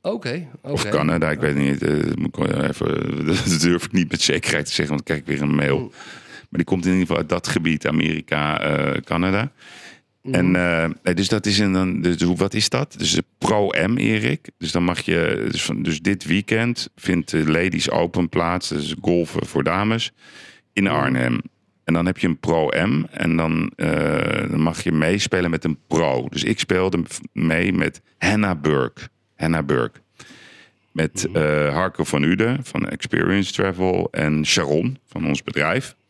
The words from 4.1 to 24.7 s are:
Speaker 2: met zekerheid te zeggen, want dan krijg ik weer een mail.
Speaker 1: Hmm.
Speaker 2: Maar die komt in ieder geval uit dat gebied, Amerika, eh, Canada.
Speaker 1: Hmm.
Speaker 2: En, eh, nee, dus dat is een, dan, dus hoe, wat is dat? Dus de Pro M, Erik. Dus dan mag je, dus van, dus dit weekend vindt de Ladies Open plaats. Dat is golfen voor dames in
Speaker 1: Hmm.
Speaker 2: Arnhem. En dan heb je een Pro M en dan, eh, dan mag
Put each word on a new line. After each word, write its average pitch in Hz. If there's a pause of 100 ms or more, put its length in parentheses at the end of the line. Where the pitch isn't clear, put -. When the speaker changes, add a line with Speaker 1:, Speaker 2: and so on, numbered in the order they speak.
Speaker 2:
met 104
zekerheid 76
te -
zeggen, 76
want 69
dan 78
krijg 71
ik - (140)
weer 73
een 73
mail. 71
Speaker 1:
Hmm. - (600)
Speaker 2:
Maar -
die -
komt 90
in 92
ieder 92
geval 85
uit 76
dat 87
gebied, 82
Amerika, 78
eh, 73
Canada. 95 (680)
Speaker 1:
Hmm. 135
Speaker 2:
En, 90
eh, 82 (120)
nee, 90
dus 95
dat 107
is 101
een, 101
dan, 92
dus 85
hoe, 87
wat 98
is 107
dat? 135
Dus -
de - (140)
Pro 104 (200)
M, 117
Erik. 110 (100)
Dus 82
dan 87
mag 87
je, 80
dus -
van, -
dus 78
dit 95
weekend 110
vindt 87
de 78
Ladies 82
Open 85
plaats. 87
Dat 73
is 76
golfen 85
voor -
dames 104 (600)
in 101
Speaker 1:
Hmm. 78
Speaker 2:
Arnhem. 64 (440)
En 82
dan 85
heb 92
je -
een 80
Pro 82 (180)
M 127
en 82
dan, 80
eh, 82 (600)
dan 78
mag 80